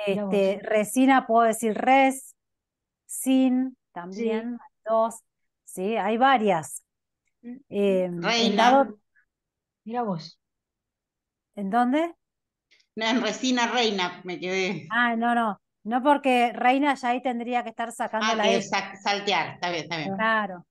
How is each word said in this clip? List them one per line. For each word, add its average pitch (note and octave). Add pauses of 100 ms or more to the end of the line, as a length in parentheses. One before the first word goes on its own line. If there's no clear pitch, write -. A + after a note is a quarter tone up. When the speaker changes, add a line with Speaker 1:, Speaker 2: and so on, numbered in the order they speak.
Speaker 1:
Mirá G3+
vos. G3
Speaker 2:
Este, G3
resina, B3+
puedo A#3
decir A3
res, C4+ (680)
sin, C4 (320)
Speaker 1:
Sí. G3+
Speaker 2:
también, A3+ (280)
dos, A3+ (500)
¿sí? G3+
Hay G#3
varias. G#3+ (600)
Speaker 1:
Mm. B3 (120)
Speaker 2:
Em, F#3
en E3+
Speaker 3:
Reina. G#3
Speaker 2:
dado B3 (840)
Speaker 1:
Mirá A#3+
vos. F3 (1160)
Speaker 2:
¿En G3
dónde? B3+ (800)
Speaker 3:
No, A3
en A3+
resina B3
reina G#3
me F3
quedé. F#3 (180)
Speaker 2:
Ah, A#3
no, A#3
no. A3 (220)
No, A#3
porque B3+
reina C4+
ya B3+
ahí B3+
tendría A#3+
que A3
estar A#3
sacando A3
Speaker 3:
Ah, A3+
Speaker 2:
la G#3+
Speaker 3:
que F#3+
Speaker 2:
S. F#3+
Speaker 3:
sa-, G3
saltear. G3
Está F3
bien, D#3+
está E3
bien. F#3+
Speaker 2:
Claro, G#3